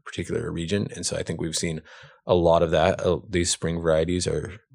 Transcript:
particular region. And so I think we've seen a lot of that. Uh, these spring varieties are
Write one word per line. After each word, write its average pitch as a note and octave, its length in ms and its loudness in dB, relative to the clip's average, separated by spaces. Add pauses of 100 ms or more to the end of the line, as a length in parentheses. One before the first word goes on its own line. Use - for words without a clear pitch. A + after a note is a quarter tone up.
particular - 480 -6
region. E2+ 420 -2
And F2+ 100 -10
so E2 120 -4
I D#2+ 60 -4
think E2 180 -6
we've E2 160 -4
seen D#2+ 260 -4 (440)
a - 80 4
lot E2+ 280 6
of E2 80 2
that. D#2+ 300 4
Uh, E2+ 280 0
these F2 220 0
spring E2+ 300 -2
varieties E2 460 2
are D2+ 260 -4 (220)